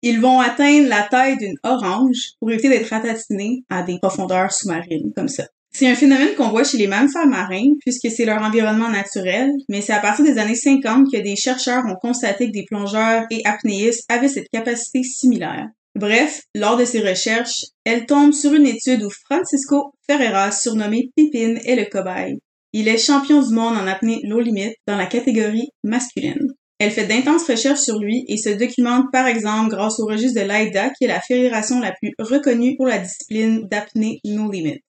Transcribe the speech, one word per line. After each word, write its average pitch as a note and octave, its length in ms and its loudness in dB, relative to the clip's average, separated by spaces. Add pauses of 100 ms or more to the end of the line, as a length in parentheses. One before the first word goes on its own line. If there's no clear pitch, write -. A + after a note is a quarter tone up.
Ils A3+ 180 2
vont B3+ 200 6
atteindre C#4+ 480 4
la G#3+ 140 0
taille C4 340 2
d'une G#3 260 -8
orange A#3 760 0
pour A3+ 120 -2
éviter A3+ 200 2
d'être A3+ 180 2
ratatinés A3 800 -4
à F3+ 140 -4
des F3 160 -6
profondeurs F#3+ 520 0
sous-marines, E3+ 640 -6
comme - 140 -4
ça. - 160 -6 (280)
C'est C4 160 2
un B3 60 4
phénomène C#4 420 4
qu'on A#3+ 120 2
voit A3+ 160 2
chez C#4 140 -2
les G#3 80 2
mammifères C#4 400 2
marins, G3 540 2
puisque B3 300 -4
c'est A3+ 140 -2
leur G#3+ 180 0
environnement G#3+ 460 0
naturel, G3 640 -2 (180)
mais G3+ 140 -4
c'est A3 100 -2
à G#3 80 0
partir D4 240 2
des C4 140 4
années G#3+ 160 0
cinquante C4+ 580 4
que A3 60 -2
des G3+ 180 -4
chercheurs B3+ 500 -2
ont F#3 140 -4
constaté A#3+ 460 -2
que G#3 60 -4
des G3+ 120 -6
plongeurs A3 640 -2
et A3 140 -6
apnéistes G#3+ 640 -2
avaient A#3+ 200 2
cette - 200 -4
capacité A#3 540 -4
similaire. A3+ 680 -2 (260)
Bref, A3+ 480 0 (120)
lors G#3+ 240 0
de B3 80 4
ses A3+ 200 -2
recherches, A3+ 600 -2 (180)
elle A#3 220 -2
tombe D4 260 6
sur D4 220 2
une D4 120 8
étude A#3 360 0
où G3+ 80 -4
Francisco C#4+ 800 -2 (160)
Ferreira, G#3+ 420 2
surnommé A3 640 -2
Pipine, A#3 500 2
est B3+ 120 2
le - 80 0
cobaye. F#3 540 -6 (340)
Il G#3+ 160 -2
est A3+ 100 2
champion C#4 440 4
du A3+ 100 0
monde A3+ 240 0
en F#3+ 100 -4
apnée A3+ 380 -2
low G#3+ 160 -2
limit A3+ 340 -2 (120)
dans G3+ 100 -2
la F#3 100 -2
catégorie A3 640 0 (160)
masculine. B3+ 640 -4 (320)
Elle G#3+ 100 2
fait G#3+ 160 -2
d'intenses C4 400 2
recherches C4+ 340 0
sur A3 180 -2
lui A3 280 -2
et G#3 120 -4
se G#3+ 100 -4
documente A#3+ 640 0
par C4 140 2
exemple A3 420 0
grâce G#3 320 -2
au G#3+ 60 -2
registre A3 340 0
de G3 80 -2
l'aida, G#3 420 0
qui C4+ 140 -2
est B3 40 2
la F#3 120 -2
fédération B3 580 0
la G#3 140 -4
plus G#3 260 -8
reconnue B3 580 0
pour C4 100 0
la A3 120 0
discipline A3 720 -4
d'apnée G#3+ 560 -4
no G#3+ 260 -4
limit. D#3 380 -6